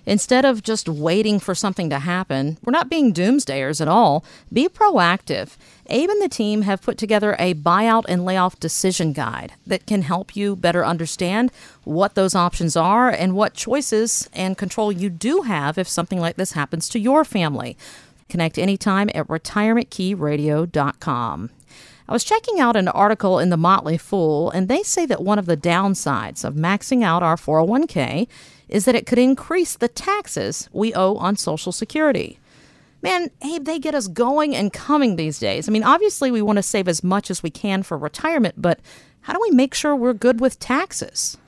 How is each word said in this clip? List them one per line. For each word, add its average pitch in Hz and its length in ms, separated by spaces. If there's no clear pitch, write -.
Instead 247 400
of 240 200
just 220 240
waiting 180 500
for 180 160
something 190 340
to 139 120
happen, 156 640
we're 233 80
not 302 180
being 294 220
doomsdayers 156 680
at 156 60
all. 165 380
Be 277 160
proactive. 185 800
Abe 320 240
and 415 100
the 381 80
team 214 340
have 196 200
put - 160
together 208 400
a 180 160
buyout 202 540
and 180 160
layoff 185 340
decision 165 540
guide 131 400
that - 220
can 202 160
help 175 320
you 202 220
better 175 280
understand 175 680
what 180 320
those 190 180
options 175 400
are 208 360
and 185 240
what 202 200
choices 226 800
and 190 260
control 208 320
you 190 180
do 233 340
have 156 360
if 185 80
something 180 320
like 165 160
this 185 180
happens 160 360
to 247 100
your 269 260
family. 143 520
Connect 165 300
anytime 196 560
at 156 140
retirement 214 640
key 190 240
radio 151 520
dot 143 340
com. 117 500
I - 40
was 240 120
checking 440 360
out 233 160
an 190 120
article 196 500
in 170 120
the 175 60
Motley 165 400
Fool, 160 540
and 185 180
they 294 140
say 349 240
that 233 160
one 208 160
of 190 80
the 170 100
downsides 170 880
of 135 100
maxing 202 480
out 175 200
our 165 140
four 156 240
oh 165 40
one 254 220
k 160 400
is 196 180
that 247 80
it - 120
could 233 120
increase 269 580
the 240 120
taxes - 840
we 220 220
owe 190 220
on 196 200
Social 170 360
Security. - 680
Man, 349 280
Abe, 302 200
they 320 140
get 294 160
us 247 140
going 233 460
and 196 180
coming 277 440
these 156 220
days. 113 300
I 214 40
mean, 214 120
obviously, 311 460
we 233 120
want 208 160
to 196 40
save 190 260
as 165 160
much 190 260
as 185 120
we 165 80
can 196 320
for 170 160
retirement, 220 580
but 170 220
how - 100
do 370 100
we 453 80
make 269 240
sure 294 200
we're 247 180
good 226 280
with 262 180
taxes? - 800